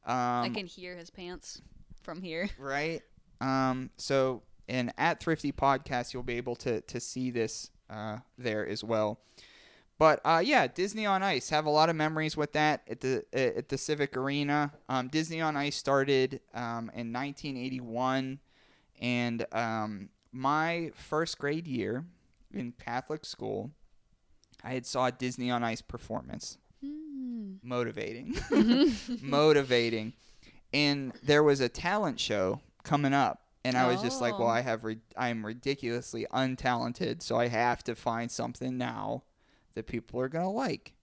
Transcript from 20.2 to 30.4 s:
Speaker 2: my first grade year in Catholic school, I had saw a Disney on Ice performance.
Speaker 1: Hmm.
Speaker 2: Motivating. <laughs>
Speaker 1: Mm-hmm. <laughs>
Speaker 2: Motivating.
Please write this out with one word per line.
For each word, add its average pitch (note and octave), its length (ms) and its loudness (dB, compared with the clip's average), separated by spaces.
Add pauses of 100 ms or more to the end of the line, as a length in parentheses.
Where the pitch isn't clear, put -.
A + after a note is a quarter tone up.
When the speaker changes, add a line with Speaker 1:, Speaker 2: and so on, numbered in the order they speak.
Speaker 2:
my D#3 640 0
first - 440 -2
grade D#3+ 300 -2
year A#2+ 360 -2 (480)
in A#2+ 200 -6
Catholic B2+ 520 -8
school, G#2+ 460 -6 (960)
I B2 100 -8
had B2 120 -6
saw B2+ 200 0
a B2 60 2
Disney B2 380 -4
on A#2+ 120 0
Ice A2+ 200 -2
performance. - 760 -10 (260)
Speaker 1:
Hmm. C4 800 -8
Speaker 2:
Motivating. A#2+ 720 -4
<laughs> - 160 -4
Speaker 1:
Mm-hmm. A#3+ 800 4
<laughs> - 20 -2
Speaker 2:
Motivating. B2+ 840 4 (580)